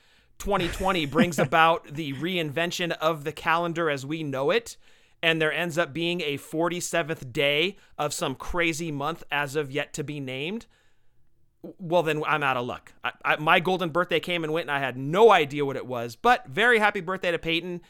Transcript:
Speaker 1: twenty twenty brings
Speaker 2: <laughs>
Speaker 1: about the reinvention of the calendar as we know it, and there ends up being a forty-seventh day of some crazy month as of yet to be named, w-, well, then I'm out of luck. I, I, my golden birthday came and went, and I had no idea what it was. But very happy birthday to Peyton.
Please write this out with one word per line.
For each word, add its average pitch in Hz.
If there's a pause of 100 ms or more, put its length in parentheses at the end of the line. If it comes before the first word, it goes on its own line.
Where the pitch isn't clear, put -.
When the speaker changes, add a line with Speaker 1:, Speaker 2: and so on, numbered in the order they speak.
(380)
Speaker 1:
twenty 185
twenty 185
brings 143
Speaker 2:
<laughs> -
Speaker 1:
about 160
the 147
reinvention 165
of 156
the 151
calendar 170
as 135
we 160
know 139
it, - (460)
and 160
there 156
ends 160
up 165
being 170
a 147
forty-seventh 160
day 147 (220)
of 147
some 143
crazy 165
month 147
as 143
of 147
yet 143
to 151
be 147
named, 139 (960)
w-, -
well, 175
then 151
I'm 147
out 135
of 123
luck. - (100)
I, 120 (120)
I, 151
my 156
golden 180
birthday 165
came 175
and 151
went, 165
and 135
I 143
had 131
no 175
idea 147
what 135
it 101
was. 123
But 240
very 214
happy 208
birthday 185
to 170
Peyton. 170